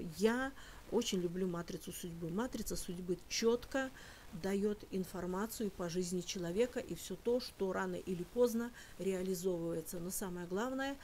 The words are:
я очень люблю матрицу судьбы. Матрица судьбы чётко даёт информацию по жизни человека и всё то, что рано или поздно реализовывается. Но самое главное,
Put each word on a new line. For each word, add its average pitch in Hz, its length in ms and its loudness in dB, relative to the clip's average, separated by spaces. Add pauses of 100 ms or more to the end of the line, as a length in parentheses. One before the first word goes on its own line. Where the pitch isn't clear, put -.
(180)
я 247 360 4 (380)
очень 208 300 2
люблю 180 260 0
матрицу 170 440 -4
судьбы. 170 380 -6
Матрица 220 480 0
судьбы 180 400 -2 (100)
чётко 247 640 2 (400)
даёт 202 600 2
информацию 190 800 -2
по 175 180 -2
жизни 180 320 2
человека 190 580 2
и - 160 -4
всё - 200 -6
то, 233 240 2
что 190 340 0
рано 185 220 0
или 175 280 -2
поздно 233 480 4 (280)
реализовывается. 180 1000 0
Но 175 120 -2
самое 175 360 -2
главное, 262 560 0